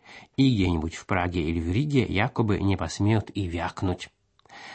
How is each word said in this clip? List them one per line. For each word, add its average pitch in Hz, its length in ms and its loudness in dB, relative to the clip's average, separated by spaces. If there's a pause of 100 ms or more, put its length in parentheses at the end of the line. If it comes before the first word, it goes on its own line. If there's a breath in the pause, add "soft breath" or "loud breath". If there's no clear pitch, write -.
(360 loud breath)
и 135 180 6
где-нибудь 87 400 2
в - 120 -16
Праге 87 360 0
или 82 160 -2
в 82 140 -2
Риге 135 360 2
якобы 101 520 0
не 98 160 2
посмеют 101 580 0
и 98 140 -4
вякнуть. 87 600 -4 (640 loud breath)